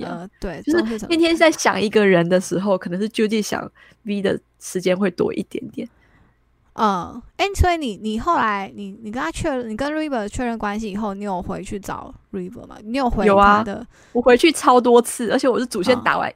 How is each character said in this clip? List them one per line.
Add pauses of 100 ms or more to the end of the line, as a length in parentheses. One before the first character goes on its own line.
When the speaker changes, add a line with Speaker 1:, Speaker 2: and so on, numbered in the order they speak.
Speaker 1:
样。
Speaker 2:
呃， (120)
对，
Speaker 1:
就
是
Speaker 2:
重
视
程
度
不
太
一
样。
Speaker 1:
天
天
在
想
一
个
人
的
时
候，
可
能
是
Judy
想 (320)
V
的 (220)
时
间
会
多
一
点
点。 (880)
Speaker 2:
嗯， (140)
诶，
所
以
你，
你
后
来，
你，
你
跟
他
确
认，
你
跟
River
确
认
关
系
以
后，
你
有
回
去
找 (200)
River
吗？
你
有
回
他
的？
Speaker 1:
有
啊， (260)
我
回
去
超
多
次，
而
且
我
是
主
线
打
完